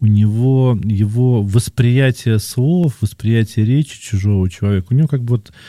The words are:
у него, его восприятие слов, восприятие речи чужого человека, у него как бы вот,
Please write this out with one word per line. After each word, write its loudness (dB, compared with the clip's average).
у 0
него, 2
его 0
восприятие 0
слов, -2
восприятие -2
речи -2
чужого 0
человека, -2
у 0
него 2
как -4
бы -4
вот, -6